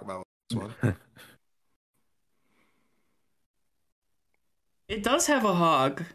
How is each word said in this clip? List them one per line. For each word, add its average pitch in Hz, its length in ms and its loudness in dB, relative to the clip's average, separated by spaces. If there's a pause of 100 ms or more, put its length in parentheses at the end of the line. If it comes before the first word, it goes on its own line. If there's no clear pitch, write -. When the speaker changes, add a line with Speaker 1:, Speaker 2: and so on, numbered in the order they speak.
Speaker 1:
about 95 180 -12
with 92 60 -16 (240)
this 117 80 -4 (240)
one. 107 200 0
Speaker 2:
<laughs> - 40 -20 (3750)
Speaker 3:
It 202 160 -8
does 262 240 2
have 277 180 2
a 196 80 4
hog. 156 500 2 (120)